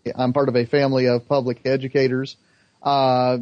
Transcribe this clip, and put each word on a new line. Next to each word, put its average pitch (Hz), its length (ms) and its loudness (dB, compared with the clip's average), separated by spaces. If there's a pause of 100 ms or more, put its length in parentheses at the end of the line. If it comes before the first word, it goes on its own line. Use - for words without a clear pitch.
(160)
I'm 123 180 -2
part 139 160 2
of 120 60 -4
a 120 100 2
family 135 420 0
of 120 200 0
public 127 380 -2
educators. 131 720 -2 (460)
Uh, 127 580 2